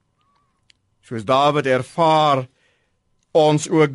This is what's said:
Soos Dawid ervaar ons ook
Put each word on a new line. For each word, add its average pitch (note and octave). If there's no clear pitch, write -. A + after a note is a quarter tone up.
Soos A2+
Dawid C#3+
ervaar C#3+
ons D3+
ook D#3